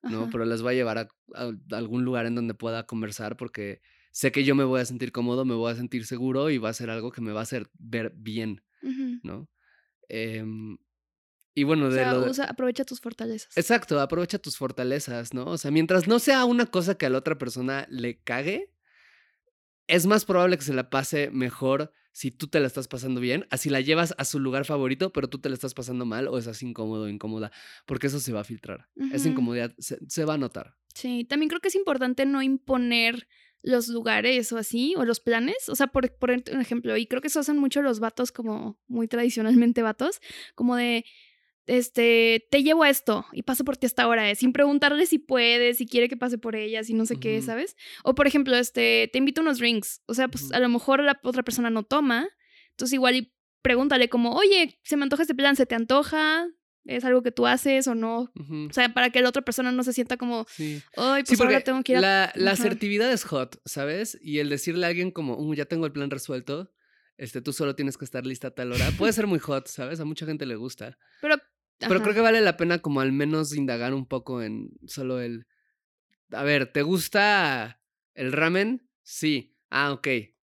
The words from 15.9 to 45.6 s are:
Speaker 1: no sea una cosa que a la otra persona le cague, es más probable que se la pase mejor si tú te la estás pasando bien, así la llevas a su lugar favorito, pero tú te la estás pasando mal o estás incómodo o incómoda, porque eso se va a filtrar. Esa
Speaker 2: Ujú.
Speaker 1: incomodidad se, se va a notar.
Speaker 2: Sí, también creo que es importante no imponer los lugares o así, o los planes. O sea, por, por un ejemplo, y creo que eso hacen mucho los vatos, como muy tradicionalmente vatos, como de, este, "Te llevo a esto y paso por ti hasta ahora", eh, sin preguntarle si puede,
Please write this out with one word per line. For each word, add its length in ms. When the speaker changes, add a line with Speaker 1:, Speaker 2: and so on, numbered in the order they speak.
Speaker 1:
no 100
sea 280
una 200
cosa 320
que 80
a 60
la 80
otra 180
persona 520
le 340
cague, 480
es 180
más 200
probable 320
que 60
se 100
la 160
pase 400
mejor 640
si 180
tú 160
te 120
la 80
estás 200
pasando 320
bien, 300
así 200
la 120
llevas 360
a 80
su 140
lugar 260
favorito, 460
pero 180
tú 100
te 100
la 60
estás 180
pasando 320
mal 220
o 100
estás 260
incómodo 400
o 60
incómoda, 420
porque 220
eso 120
se 120
va 100
a 20
filtrar. 440
Esa 180
Speaker 2:
Ujú. 40
Speaker 1:
incomodidad 480
se, 180
se 180
va 100
a 20
notar. 400
Speaker 2:
Sí, 300
también 240
creo 100
que 100
es 60
importante 520
no 160
imponer 840
los 240
lugares 680
o 40
así, 380
o 100
los 140
planes. 500
O 60
sea, 120
por, 300
por 140
un 300
ejemplo, 360
y 100
creo 140
que 80
eso 100
hacen 180
mucho 240
los 180
vatos, 320
como 560
muy 200
tradicionalmente 760
vatos, 400
como 200
de, 280
este, 840
"Te 120
llevo 200
a 60
esto 420
y 120
paso 200
por 140
ti 80
hasta 180
ahora", 260
eh, 60
sin 180
preguntarle 520
si 120
puede, 580